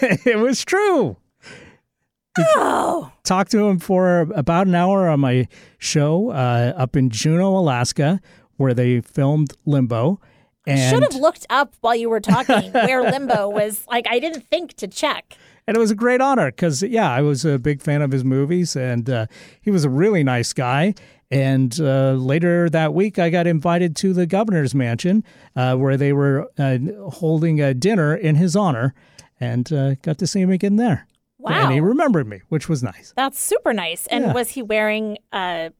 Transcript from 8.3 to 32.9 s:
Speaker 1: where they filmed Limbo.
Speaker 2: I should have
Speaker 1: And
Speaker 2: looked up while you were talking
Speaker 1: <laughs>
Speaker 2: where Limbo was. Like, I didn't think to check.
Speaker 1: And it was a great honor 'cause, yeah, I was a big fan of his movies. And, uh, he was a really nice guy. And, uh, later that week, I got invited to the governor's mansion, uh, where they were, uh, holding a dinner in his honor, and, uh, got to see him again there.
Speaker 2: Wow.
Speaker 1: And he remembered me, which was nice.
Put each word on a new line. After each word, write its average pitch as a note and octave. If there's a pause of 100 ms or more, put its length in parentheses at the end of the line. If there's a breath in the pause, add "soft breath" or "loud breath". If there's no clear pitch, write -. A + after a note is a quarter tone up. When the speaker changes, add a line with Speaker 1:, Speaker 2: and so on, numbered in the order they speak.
Speaker 1:
where C3+
they B2
filmed D3 (140)
Limbo. C3+ (460 soft breath)
Speaker 2:
I C#3 (140)
should A#3+
have C#5
Speaker 1:
And C4
Speaker 2:
looked D#4+
up C4+
while A#3
you A#3
were A3+
talking A3
Speaker 1:
<laughs> -
Speaker 2:
where B3+
Limbo B3
was. G#3
Like, A#3+
I A#3+
didn't D#4
think E4
to -
check. - (300 soft breath)
Speaker 1:
And A3
it A#3
was A3
a A3
great B3
honor B3+
'cause, D#3+
yeah, G3+
I B2+
was D3
a C#3+
big C#3+
fan D3
of C3+
his C3
movies. C#3+
And, B2
uh, A2+ (340 loud breath)
he G#3+
was F3
a C#3+
really F3
nice B2
guy. C#3+ (360 loud breath)
And, C3+
uh, C3+
later E3+
that D#3
week, G3
I E3+
got E3+
invited E3+
to F#3+
the F3
governor's F3
mansion, C#3+ (320 loud breath)
uh, B2+
where C3+
they C#3
were, C#3 (100)
uh, C3+ (320)
holding D#3+
a C#3
dinner D#3
in D#3
his E3
honor, C3+ (460 loud breath)
and, B2
uh, C#3
got D#3
to F#3
see G3
him F#3
again G3+
there. A3 (340)
Speaker 2:
Wow. D4+
Speaker 1:
And -
he C#3
remembered G#3+
me, G#2
which D#3+
was D3
nice. -